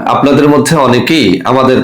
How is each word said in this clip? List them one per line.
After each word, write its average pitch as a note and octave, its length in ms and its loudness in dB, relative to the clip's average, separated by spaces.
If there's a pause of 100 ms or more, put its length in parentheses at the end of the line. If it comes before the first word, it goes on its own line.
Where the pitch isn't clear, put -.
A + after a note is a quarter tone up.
(140)
আপনাদের C#3 340 0
মধ্যে D3 280 0
অনেকেই B2+ 500 0 (180)
আমাদের C3 400 0